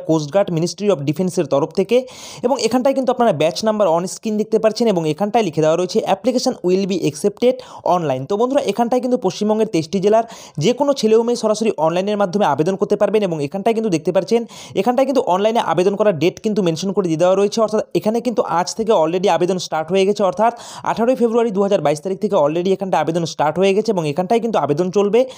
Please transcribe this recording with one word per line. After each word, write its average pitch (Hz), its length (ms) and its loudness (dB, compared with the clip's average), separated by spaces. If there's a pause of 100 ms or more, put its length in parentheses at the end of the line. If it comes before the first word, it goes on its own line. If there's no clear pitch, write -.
কোস্ট 156 260 2
গার্ড, 196 220 2
Ministry 175 380 -2
of 175 40 -6 (100)
Defence-এর 180 440 -2
তরফ 143 260 0
থেকে। 202 180 2 (500)
এবং 254 100 2 (100)
এখানটায় 254 320 2
কিন্তু 262 160 0
আপনারা 240 260 2
ব্যাচ 165 160 0 (100)
নাম্বার 214 200 2 (100)
on 170 60 0 (120)
screen 214 260 -6
দেখতে 214 220 0
পাচ্ছেন 220 300 2
এবং 175 100 0 (100)
এখানটায় 214 360 0
লিখে 156 160 -2
দেওয়া 156 160 4
রয়েছে 180 180 0 (160)
application 233 380 -2 (160)
will 190 220 2
be 196 60 0 (120)
accepted 202 460 0 (400)
online। 143 360 -2
তো 202 100 0
বন্ধুরা, 254 300 0
এখানটায় 233 340 0
কিন্তু 247 200 0
পশ্চিমবঙ্গের 214 500 0
তেইশটি 160 300 -2
জেলার 220 200 4 (400)
যে 226 140 4
কোনো 285 120 2 (100)
ছেলে 220 200 4
ও - 60 0
মেয়ে 240 180 -2
সরাসরি 214 260 0 (160)
অনলাইনের 196 360 0
মাধ্যমে 196 320 0
আবেদন 156 260 0
করতে 202 200 0
পারবেন। 208 280 2
এবং 165 80 -2 (100)
এখানটায় 196 300 -2
কিন্তু 220 200 -2
দেখতে 170 200 -2
পাচ্ছেন 190 240 0 (400)
এখানটায় 247 280 2
কিন্তু 269 140 2 (120)
অনলাইনে 220 260 2 (120)
আবেদন 185 280 2
করার 208 220 2
ডেট 180 220 0
কিন্তু 214 220 0
মেনশন 170 300 -2
করে 196 140 0
দিয়ে 156 120 0
দেওয়া 185 180 4
রয়েছে, 208 240 0
অর্থাৎ 214 160 -2 (180)
এখানে 220 280 -2
কিন্তু 226 160 -2 (160)
আজ 180 100 -2 (100)
থেকে 220 140 0 (100)
already 180 340 0
আবেদন 180 300 0
স্টার্ট 156 260 -4
হয়ে 190 160 2
গেছে, 208 220 0
অর্থাৎ 226 220 2 (380)
আঠারোই 226 300 0
ফেব্রুয়ারি 233 360 2
দু 202 100 0
হাজার 196 200 2
বাইশ 147 180 0
তারিখ 190 200 -4
থেকে 202 200 0
already 175 340 0
এখানটা 185 260 -2
আবেদন 160 160 -2
স্টার্ট 151 420 -2
হয়ে 196 140 4
গেছে 214 180 -2
এবং 170 180 -2
এখানটায় 185 320 0
কিন্তু 208 200 -2
আবেদন 147 320 0
চলবে 202 240 2 (180)